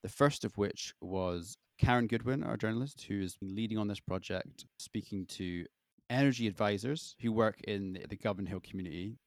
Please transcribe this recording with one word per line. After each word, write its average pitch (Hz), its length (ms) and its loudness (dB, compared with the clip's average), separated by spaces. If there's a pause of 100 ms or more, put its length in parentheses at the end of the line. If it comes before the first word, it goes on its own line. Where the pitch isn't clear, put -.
The 98 80 -4
first 143 340 4
of 104 140 -4
which - 420 0
was 92 560 -2 (220)
Karen 123 280 6
Goodwin, 117 380 0
our 113 140 -2
journalist, 113 500 -2
who 101 140 0
has 90 120 -4
been 95 220 -8
leading 110 220 0
on 104 100 0
this 101 120 -4
project, - 680 -6 (120)
speaking 101 480 -6
to 87 380 -4 (460)
energy 123 360 4
advisors 104 760 0
who 117 120 0
work 110 300 4
in 98 360 -2 (120)
the 101 60 -6
Govanhill 95 460 -2
community 92 540 -6 (100)